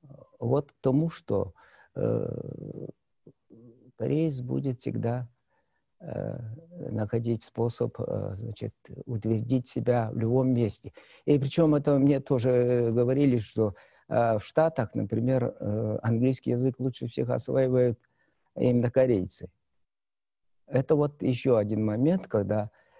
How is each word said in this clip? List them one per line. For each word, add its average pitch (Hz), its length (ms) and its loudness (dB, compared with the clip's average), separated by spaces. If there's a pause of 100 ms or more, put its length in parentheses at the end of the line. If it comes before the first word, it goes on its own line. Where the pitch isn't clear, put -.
(400)
вот 135 320 0
к - 80 -20
тому, 143 300 2
что, 92 440 -4 (400)
э, - 340 0 (1700)
кореец 139 440 -2
будет 131 400 -4
всегда, 117 480 -4 (720)
э, 50 380 -8 (540)
находить 113 520 -2
способ, 117 560 -4
э, 101 380 -4
значит, 110 360 -10 (320)
утвердить 113 600 -2
себя 117 440 0
в - 60 -6
любом 127 360 2
месте. - 380 -2 (340)
И 147 120 6
причем 151 360 4
это 143 240 4
мне 139 220 4
тоже 123 720 2
говорили, 123 460 4
что, 107 360 0 (340)
э, 113 300 2
в 104 60 -6
Штатах, 160 500 0
например, 117 640 -2
э, 107 420 -4
английский 123 500 0
язык 127 280 -2
лучше 127 280 -6
всех 123 220 -4
осваивают 127 680 0 (580)
именно 120 340 2
корейцы. 110 600 0 (1160)
Это 139 280 2
вот 147 260 0
еще 127 340 2
один 107 280 0
момент, 139 420 0
когда, 104 440 -2 (300)